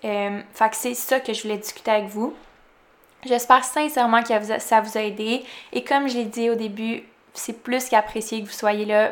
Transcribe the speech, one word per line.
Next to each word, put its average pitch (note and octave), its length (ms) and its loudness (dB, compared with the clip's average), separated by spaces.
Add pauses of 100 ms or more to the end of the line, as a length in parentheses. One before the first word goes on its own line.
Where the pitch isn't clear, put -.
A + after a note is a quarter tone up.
Euh, G3+ 360 -2 (120)
fait A3 160 4
que A3 60 -8
c'est B3 180 -4
ça C4 260 0
que A#3 140 -4
je A3 80 -6
voulais G#3+ 160 -4
discuter - 340 -4
avec G#3+ 140 2
vous. G#3 280 -4 (920)
J'espère B3+ 380 6
sincèrement B3 600 2
que A3+ 160 2
vous G#3+ 120 -6
a, G#3+ 80 -2
ça A3 220 4
vous G#3+ 160 -4
a G#3+ 40 -2
aidé. G#3+ 420 -2 (300)
Et A#3+ 100 -2
comme C#4 240 2
je B3 80 -2
l'ai A#3+ 100 -2
dit A#3 240 0
au A#3 60 2
début, A3 480 -6 (300)
c'est - 280 -10
plus B3 280 -2
qu'apprécié A3 520 0
que G#3 40 -8
vous - 80 -14
soyez G#3 320 0
là. G#3+ 260 4